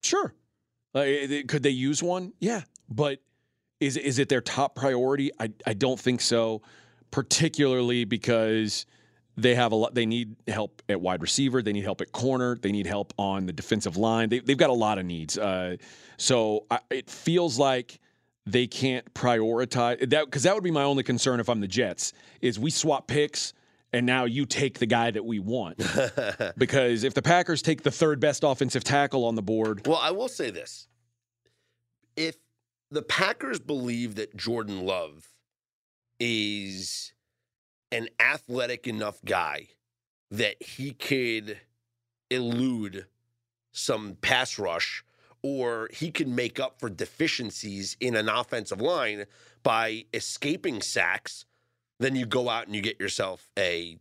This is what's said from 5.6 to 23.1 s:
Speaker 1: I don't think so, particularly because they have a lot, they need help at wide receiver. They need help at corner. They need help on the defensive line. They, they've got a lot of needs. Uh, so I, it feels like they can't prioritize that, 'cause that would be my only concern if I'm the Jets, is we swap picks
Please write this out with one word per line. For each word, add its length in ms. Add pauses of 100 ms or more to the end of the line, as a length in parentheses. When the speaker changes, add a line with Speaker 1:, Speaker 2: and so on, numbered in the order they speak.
Speaker 1:
I 80
don't 260
think 220
so, 400 (500)
particularly 920
because 800 (520)
they 180
have 160
a 40
lot, 200
they 100
need 300 (120)
help 400
at 140
wide 200
receiver. 400
They 120
need 120
help 160
at 100
corner. 500
They 100
need 160
help 300
on 300
the 60
defensive 440
line. 320
They, 100
they've 180
got 120
a 40
lot 260
of 60
needs. 320
Uh, 400 (400)
so 520
I, 100 (120)
it 180
feels 480
like 420 (460)
they 220
can't 480
prioritize 960
that, 180
'cause 140
that 100
would 100
be 80
my 120
only 200
concern 360
if 100
I'm 120
the 60
Jets, 460 (280)
is 180
we 100
swap 380
picks 460 (380)